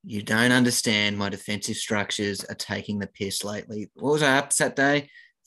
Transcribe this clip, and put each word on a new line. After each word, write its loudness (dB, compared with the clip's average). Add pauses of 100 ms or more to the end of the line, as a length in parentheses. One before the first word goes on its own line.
You -6
don't 4
understand 2
my -2
defensive -6
structures -2
are -12
taking -6
the -6
piss -6
lately. -10
What -2
was 2
I 6
up -2
Saturday? 2 (360)